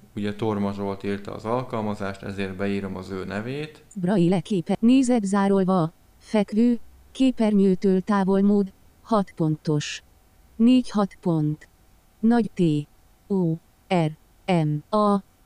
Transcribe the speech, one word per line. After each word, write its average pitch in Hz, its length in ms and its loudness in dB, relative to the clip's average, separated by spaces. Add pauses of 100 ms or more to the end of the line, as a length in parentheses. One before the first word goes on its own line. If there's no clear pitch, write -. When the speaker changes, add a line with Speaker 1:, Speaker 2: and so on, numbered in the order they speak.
(160)
Speaker 1:
ugye 104 200 -4
Torma 101 380 -2
Zsolt 98 300 -6
írta 101 300 -6
az - 120 -14
alkalmazást, 107 760 -6
ezért 95 320 -6
beírom 98 400 -4
az 92 140 -12
ő 95 160 -8
nevét. 123 580 -10 (120)
Speaker 2:
Braille 175 440 0
képe, 190 400 -4
nézet 247 440 2
zárolva, 190 720 2 (240)
fekvő, 226 600 0 (320)
képernyőtől 196 920 2
távolmód, 196 720 2 (280)
hat 208 340 -2
pontos. 156 680 -2 (520)
Négy 247 340 4
hat 208 320 -2
pont. 151 460 0 (520)
Nagy 233 340 2
T, - 80 -2 (680)
O, 180 260 0 (400)
R, 160 180 2 (340)
M, 156 500 0
A, 202 280 2 (220)